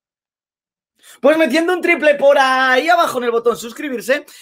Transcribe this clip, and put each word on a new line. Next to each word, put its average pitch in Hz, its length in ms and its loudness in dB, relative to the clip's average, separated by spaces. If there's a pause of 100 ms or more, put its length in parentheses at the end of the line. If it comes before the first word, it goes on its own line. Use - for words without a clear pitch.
(1200)
Pues 311 180 2
metiendo 320 340 0
un 359 80 -2
triple 302 360 0
por 277 240 4
ahí 262 480 0
abajo 339 300 0
en 247 60 -4
el 240 60 -2
botón 233 260 -2
suscribirse 254 720 -6 (160)